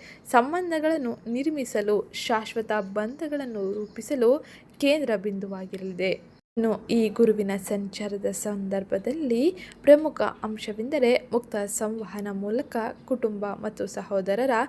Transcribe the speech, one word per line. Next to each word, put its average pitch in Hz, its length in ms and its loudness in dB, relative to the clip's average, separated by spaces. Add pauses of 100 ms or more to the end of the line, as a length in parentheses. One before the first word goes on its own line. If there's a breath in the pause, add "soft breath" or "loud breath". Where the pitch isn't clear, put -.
(300 loud breath)
ಸಂಬಂಧಗಳನ್ನು 311 960 2
ನಿರ್ಮಿಸಲು, 233 880 0
ಶಾಶ್ವತ 220 680 -2
ಬಂಧಗಳನ್ನು 220 920 -4
ರೂಪಿಸಲು 220 720 2 (360 loud breath)
ಕೇಂದ್ರ 277 360 2
ಬಿಂದುವಾಗಿರಲಿದೆ. 190 1200 -4 (220)
ಇನ್ನು 220 280 0
ಈ 226 220 4
ಗುರುವಿನ 208 480 4
ಸಂಚಾರದ 202 720 -4
ಸಂದರ್ಭದಲ್ಲಿ 208 1200 -2 (280 loud breath)
ಪ್ರಮುಖ 294 380 8 (220)
ಅಂಶವೆಂದರೆ 233 920 0
ಮುಕ್ತ 233 240 -2
ಸಂವಹನ 208 760 -6
ಮೂಲಕ 208 440 -4 (300)
ಕುಟುಂಬ 214 400 -2
ಮತ್ತು 208 400 -6
ಸಹೋದರರ 196 640 -2 (180)